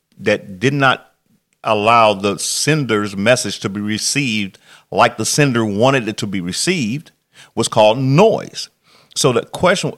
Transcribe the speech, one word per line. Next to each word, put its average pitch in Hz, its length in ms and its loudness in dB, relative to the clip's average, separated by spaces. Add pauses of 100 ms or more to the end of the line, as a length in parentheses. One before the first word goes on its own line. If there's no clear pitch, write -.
(200)
that 101 400 -4
did 135 140 0
not 139 400 -2 (500)
allow 110 500 4
the 98 240 -2
sender's 110 800 -2
message 104 460 0
to 104 80 -6
be 98 100 -8
received 107 800 -4 (340)
like 117 260 2
the 113 80 -4
sender 127 400 2
wanted 113 440 2
it 104 80 -8
to 117 100 -6
be 95 140 -4
received, 127 680 -4 (440)
was 113 140 -2
called 110 280 4
noise. 139 720 0 (460)
So 139 180 2
the 113 120 0
question, 180 520 -2